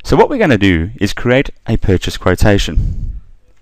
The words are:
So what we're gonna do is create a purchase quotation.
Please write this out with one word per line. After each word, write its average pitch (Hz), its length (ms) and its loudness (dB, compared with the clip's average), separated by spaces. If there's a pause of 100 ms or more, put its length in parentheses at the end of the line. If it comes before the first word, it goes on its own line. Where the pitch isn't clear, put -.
So - 140 2
what 175 120 -2
we're 285 100 -4
gonna 151 200 2
do 92 380 0
is 101 160 -2
create 127 380 0 (180)
a 113 80 0
purchase - 400 0
quotation. - 1040 0 (420)